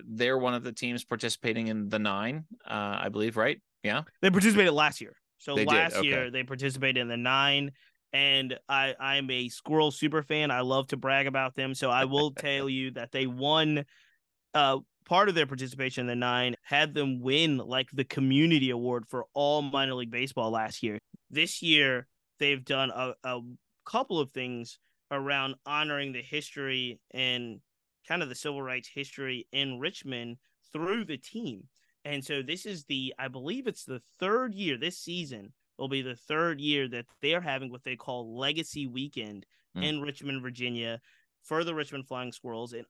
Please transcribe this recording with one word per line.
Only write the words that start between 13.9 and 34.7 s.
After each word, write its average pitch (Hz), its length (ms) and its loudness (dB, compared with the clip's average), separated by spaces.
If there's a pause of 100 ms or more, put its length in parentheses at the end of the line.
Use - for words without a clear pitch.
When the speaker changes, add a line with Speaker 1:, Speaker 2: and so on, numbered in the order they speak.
Speaker 2:
uh, 135 260 6 (260)
part 196 240 6
of 180 60 2
their 156 100 4
participation 131 560 -4
in 123 60 0
the 120 80 0
nine, 123 480 2
had 147 300 2
them 139 280 0
win, 143 360 4
like, 127 360 -2
the 135 100 0
community 135 680 4
award 120 360 -2
for 123 260 -6
all 143 280 2
minor 135 320 0
league 123 180 -6
baseball 123 400 -2
last 110 300 -2
year. 107 160 -2 (320)
This 151 320 -2
year, 143 460 4 (320)
they've 143 260 0
done 135 260 0
a, 127 220 -4 (100)
a 127 160 -4 (460)
couple 220 340 -2
of 135 120 0
things 123 480 -8 (320)
around 139 440 -2 (100)
honoring 147 480 -2
the 120 80 -8
history 131 800 -4 (140)
and 123 460 -2 (480)
kind 170 160 -2
of 139 60 -6
the 123 60 -10
civil 143 260 -6
rights 127 320 -8
history 135 580 -8
in 135 280 -2
Richmond 123 580 -8 (360)
through 185 320 -2
the 156 120 -8
team. 139 460 -10 (420)
And 143 180 -6
so 143 180 -2
this 156 240 -6
is 185 200 -10
the, 131 340 -4
I 135 80 -4
believe 151 400 -6
it's - 160 -8
the 127 180 -10 (180)
third 220 340 0
year, 180 240 -2